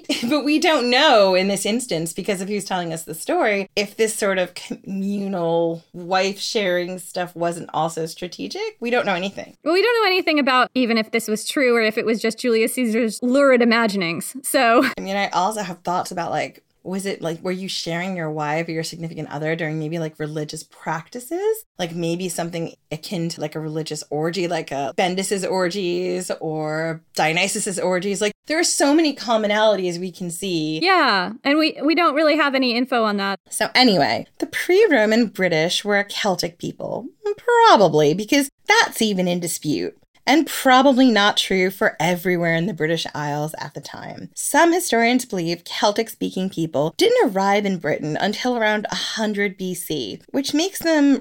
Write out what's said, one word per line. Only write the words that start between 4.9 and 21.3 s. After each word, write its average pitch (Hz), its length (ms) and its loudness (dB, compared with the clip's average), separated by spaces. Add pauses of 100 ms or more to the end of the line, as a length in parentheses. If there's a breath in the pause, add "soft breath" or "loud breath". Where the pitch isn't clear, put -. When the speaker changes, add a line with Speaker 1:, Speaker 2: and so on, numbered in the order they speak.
Speaker 1:
wife-sharing 185 1080 -2
stuff 175 380 -8
wasn't 170 380 -4
also 160 320 -2
strategic. 359 760 -10
We 240 100 -4
don't 240 160 0
know 202 80 0
anything. 196 480 -6
Speaker 2:
Well, 311 120 0
we 381 80 2
don't 453 200 2
know 415 60 4
anything 339 320 2
about 254 340 2
even 233 240 2
if 220 140 -4
this 233 160 -2
was 214 180 -2
true 247 300 2
or 233 60 4
if 214 160 0
it 226 80 -2
was 220 140 0
just 220 200 -2
Julius 226 320 2
Caesar's 226 500 0
lurid 254 400 6
imaginings, 208 800 0
so. 233 420 4 (120)
Speaker 1:
I - 40 -10
mean, 190 160 -6
I 202 120 0
also 208 340 0
have 175 180 -10
thoughts 175 300 -2
about, 175 200 -4
like, 135 340 -4 (200)
was 185 200 -6
it, - 160 -6
like, 165 220 -6
were 185 100 -2
you 185 160 -6
sharing 175 480 -6
your 160 140 -6
wife 156 360 -2
or 170 40 -8
your 160 140 -4
significant 165 440 -10
other 156 260 -4
during 160 240 -4
maybe, 156 200 -6
like, 160 200 -6
religious 151 440 -8
practices? 330 1000 -6 (140)